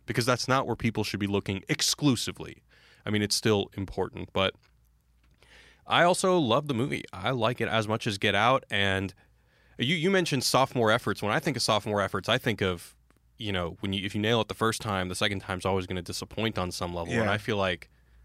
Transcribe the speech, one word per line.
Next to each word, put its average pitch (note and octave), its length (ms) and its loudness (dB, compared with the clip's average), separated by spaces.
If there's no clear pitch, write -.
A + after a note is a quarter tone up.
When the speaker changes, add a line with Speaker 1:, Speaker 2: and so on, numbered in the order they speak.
Speaker 1:
because A#2 200 -2
that's B2 220 2
not C3 180 2
where A2+ 120 -2
people A2 260 0
should - 160 -4
be G2+ 80 0
looking G2 400 -2
exclusively. G#2+ 960 -2
I G#2 40 -4
mean, G#2+ 120 2
it's G#2 140 0
still G#2 400 2
important, F#2 560 -6
but F#2+ 220 0
I C3 160 4
also F3+ 340 4
love C#3+ 300 4
the C#3+ 60 -2
movie. G#2+ 380 -2
I F#2+ 200 -4
like B2 300 0
it G#2+ 60 0
as A2 200 2
much A2 180 -2
as G2+ 120 -2
Get G2+ 180 2
Out, A#2+ 340 4
and G2 440 0
you, C#3 180 0
you E3+ 160 2
mentioned D#3 320 2
sophomore B2+ 480 4
efforts. G#2+ 300 0
When G#2 100 0
I C3+ 80 2
think D3 180 -2
of A#2 60 -2
sophomore G#2 380 0
efforts, F#2+ 280 -2
I A#2 80 4
think A2 240 -2
of, F2+ 340 -2
you G#2 140 -6
know, F2 280 -4
when G2 140 -4
you, G2 120 -2
if G2+ 80 -6
you G#2 80 -2
nail A2 200 2
it - 80 -4
the F#2+ 40 -8
first A2 280 0
time, F#2+ 280 -2
the F#2 60 -6
second G2+ 240 -2
time's F#2 260 -6
always F#2+ 220 0
gonna F2+ 140 -4
disappoint G#2+ 580 -6
on F2+ 120 -2
some F2 220 -6
level, F2 200 -6
and A#2 100 0
Speaker 2:
Yeah. G2+ 80 0
Speaker 1:
I G#2 60 0
feel G#2+ 200 -4
like F#2 320 -2